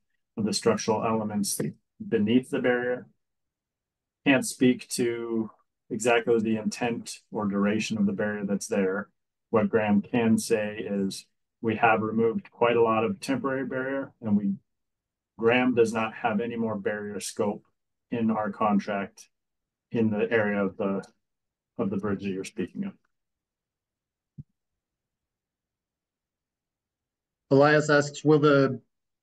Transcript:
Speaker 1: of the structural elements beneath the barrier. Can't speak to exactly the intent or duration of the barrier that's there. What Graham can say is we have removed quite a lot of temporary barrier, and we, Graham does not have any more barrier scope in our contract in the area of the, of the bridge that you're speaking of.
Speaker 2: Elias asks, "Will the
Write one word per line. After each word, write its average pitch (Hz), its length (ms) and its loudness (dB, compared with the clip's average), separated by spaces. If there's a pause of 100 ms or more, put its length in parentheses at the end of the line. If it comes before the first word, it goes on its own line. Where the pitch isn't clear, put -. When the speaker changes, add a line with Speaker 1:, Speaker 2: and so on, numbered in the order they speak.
(360)
Speaker 1:
of 110 80 -4
the 104 80 -2
structural 110 520 0
elements 107 560 -2 (480)
beneath 113 420 2
the 135 100 -2
barrier. 123 460 -2 (1200)
Can't 127 200 2
speak - 420 2
to 117 640 -4 (400)
exactly 117 500 2
the 110 160 0
intent 117 640 -6 (100)
or 107 160 -4
duration 104 520 0
of 101 80 2
the 104 60 0
barrier 104 320 -4
that's 98 220 -4
there. 101 440 -2 (400)
What 104 180 2
Graham 107 340 2
can 113 360 2
say 107 400 -2
is 98 480 -6 (340)
we 110 160 -2
have 110 260 4
removed 110 480 0
quite 120 260 2
a 117 60 6
lot 110 220 4
of 101 160 -4
temporary 135 460 -4
barrier, 135 540 -6
and 107 160 0
we, 98 180 0 (840)
Graham 123 360 2
does 113 180 4
not 113 220 -4
have 110 260 -2
any 117 160 -6
more 110 200 -4
barrier 104 440 -6
scope - 440 -4 (460)
in 113 200 0
our 107 200 -2
contract 101 800 -2 (640)
in 113 180 0
the 107 200 -2
area 104 340 0
of 95 120 -4
the, - 260 -4 (760)
of 101 120 -2
the 101 60 -4
bridge 98 260 -4
that 101 80 -6
you're 92 140 -6
speaking - 400 -8
of. 98 80 -8 (4000)
Speaker 2:
Elias 147 380 6
asks, 143 360 2
"Will 151 160 6
the 139 400 4 (420)